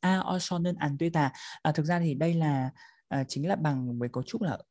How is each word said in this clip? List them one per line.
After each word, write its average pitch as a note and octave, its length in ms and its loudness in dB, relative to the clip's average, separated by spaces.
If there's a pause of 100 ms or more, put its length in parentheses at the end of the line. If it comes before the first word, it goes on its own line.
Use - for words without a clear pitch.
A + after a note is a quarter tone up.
a, F#3 180 4
o, F#3 200 -2
so, F3 200 -2
nên, F3 180 0
àn, C#3+ 220 -2
tuy, E3 120 2
tà. D3+ 220 2 (300)
À, D#3 100 2
thực D3+ 140 2
ra F3 140 0
thì D#3+ 140 2
đây E3 200 2
là, C#3+ 360 2 (380)
à, C3+ 200 0
chính C#3+ 200 -4
là G3 80 2
bằng C3 420 0
với A#2+ 100 -2
cấu B2+ 140 -4
trúc A3+ 200 -6
là D3 160 -2 (120)